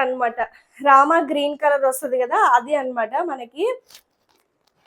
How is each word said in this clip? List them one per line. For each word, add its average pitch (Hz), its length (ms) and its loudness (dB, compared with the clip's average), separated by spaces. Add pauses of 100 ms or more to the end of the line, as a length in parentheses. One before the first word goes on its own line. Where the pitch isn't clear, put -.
అన్నమాట. 247 360 -4 (480)
రామా 285 300 6 (120)
గ్రీన్ 294 320 -4
కలర్ 285 280 2
వస్తది 262 340 -4
కదా, 294 140 -2 (180)
అది 247 240 -2
అన్నమాట. 240 340 -6 (180)
మనకి 262 340 -8 (1200)